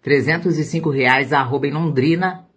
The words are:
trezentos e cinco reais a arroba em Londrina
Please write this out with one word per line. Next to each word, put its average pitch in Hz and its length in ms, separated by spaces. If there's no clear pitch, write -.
trezentos 151 560
e 151 60
cinco 160 260
reais 135 420
a 143 60
arroba 135 300
em 139 40
Londrina 165 720